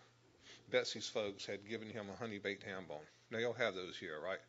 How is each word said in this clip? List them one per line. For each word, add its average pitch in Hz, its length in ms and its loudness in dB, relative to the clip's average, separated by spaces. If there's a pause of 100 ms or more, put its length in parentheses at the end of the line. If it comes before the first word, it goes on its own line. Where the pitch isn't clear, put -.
(720)
Betsy's 117 360 4
folks 104 380 2
had 101 240 -4
given 110 200 -4
him 104 220 -4
a 95 60 -6
honey-baked 101 460 -2
ham 95 240 -4
bone. 76 100 -4 (340)
Now, 113 60 0
y'all 117 160 4
have 110 220 4
those 90 200 -2
here, 78 240 -4
right? 90 300 0